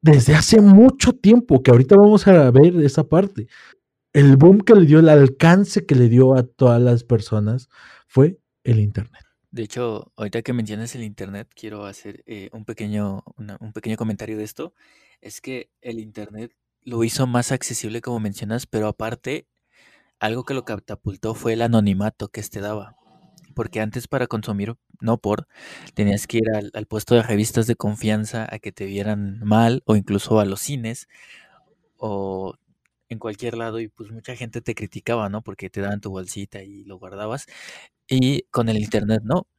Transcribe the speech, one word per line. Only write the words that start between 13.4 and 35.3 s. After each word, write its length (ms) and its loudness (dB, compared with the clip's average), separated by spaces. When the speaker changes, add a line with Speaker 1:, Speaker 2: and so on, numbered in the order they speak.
Speaker 2:
un 120 -20
pequeño 240 -12
comentario 400 -10
de 80 -10
esto. 300 -18
Es 180 -20
que 300 -16
el 180 -14
internet 560 -18
lo 200 -4
hizo 220 -4
más 260 -4
accesible, 500 -10
como 180 -8
mencionas, 460 -10
pero 200 -6
aparte, 640 -12
algo 240 -8
que 100 -10
lo 120 -8
catapultó 680 -12
fue 200 -6
el 80 -4
anonimato 680 -2
que 120 -16
este 200 -14
daba. 360 -14
Porque 260 -8
antes 260 -8
para 220 -6
consumir 480 -10
no 180 -4
por, 300 -8
tenías 340 -4
que 100 -4
ir 60 -2
al, 180 -8
al 140 -14
puesto 300 -2
de 80 2
revistas 420 -2
de 80 -2
confianza 760 -6
a 120 -16
que 100 -16
te 140 -16
vieran 580 -8
mal, 440 0
o 100 0
incluso 420 -2
a 60 0
los 160 -8
cines, 480 -12
o 580 -10
en 100 -16
cualquier 380 -12
lado, 240 -10
y 80 -14
pues 240 -20
mucha 240 -20
gente 240 -14
te 160 -10
criticaba, 520 -8
¿no? 140 -12